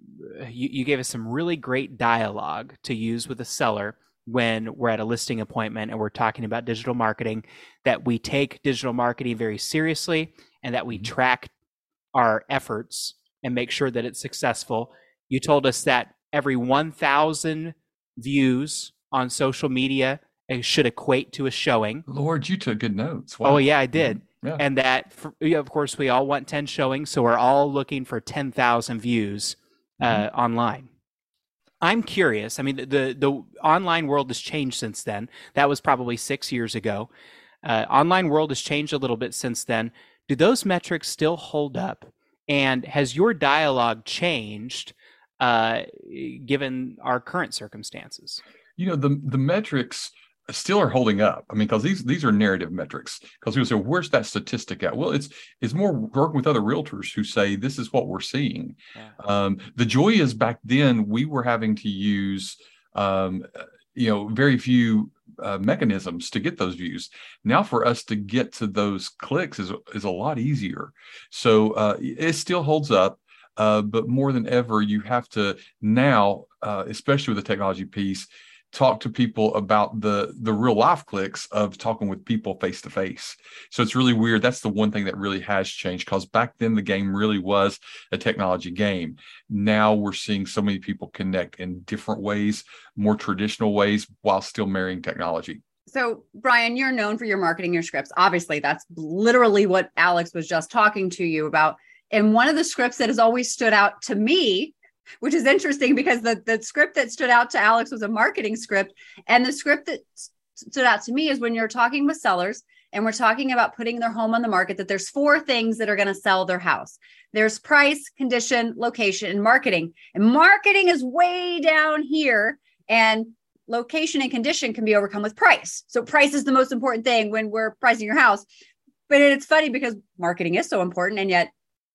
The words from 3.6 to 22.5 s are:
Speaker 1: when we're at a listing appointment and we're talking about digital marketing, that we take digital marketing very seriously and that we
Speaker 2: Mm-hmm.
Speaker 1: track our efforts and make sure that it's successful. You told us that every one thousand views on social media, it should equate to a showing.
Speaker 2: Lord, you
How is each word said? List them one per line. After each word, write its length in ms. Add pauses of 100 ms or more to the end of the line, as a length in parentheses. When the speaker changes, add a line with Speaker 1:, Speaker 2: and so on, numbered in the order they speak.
Speaker 1:
when 500
we're 140
at 100
a 60
listing 360
appointment 500
and 80
we're 100
talking 360
about 200
digital 300
marketing, 480 (420)
that 200
we 120
take 460
digital 300
marketing 440
very 200
seriously 760 (300)
and 100
that 140
we 80
Speaker 2:
Mm-hmm. 80
Speaker 1:
track 460 (640)
our 360
efforts 640 (280)
and 100
make 160
sure 220
that 140
it's 140
successful. 720 (380)
You 100
told 280
us 160
that 320 (180)
every 220
one 360
thousand 840 (420)
views 760 (180)
on 180
social 400
media, 500 (280)
it 180
should 220
equate 460
to 120
a 60
showing. 560
Speaker 2:
Lord, 420
you 80